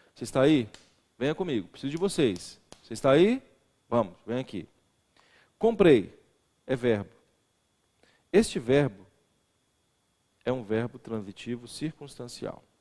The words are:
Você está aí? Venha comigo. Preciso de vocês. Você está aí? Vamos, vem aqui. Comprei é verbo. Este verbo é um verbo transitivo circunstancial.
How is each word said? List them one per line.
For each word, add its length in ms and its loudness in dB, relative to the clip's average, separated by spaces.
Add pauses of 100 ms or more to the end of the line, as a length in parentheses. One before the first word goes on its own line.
(140)
Você 80 -20
está 200 -2
aí? 260 4 (500)
Venha 160 -2
comigo. 320 -4
Preciso 240 -10
de 60 -6
vocês. 640 -2 (200)
Você 140 -16
está 160 0
aí? 320 4 (460)
Vamos, 260 0 (100)
vem 140 -6
aqui. 300 -10 (920)
Comprei 580 4 (520)
é 80 -2
verbo. 340 -2 (1200)
Este 260 2
verbo 480 0 (1400)
é 80 -4
um 140 -6
verbo 340 -4
transitivo 720 -12
circunstancial. 960 -14 (160)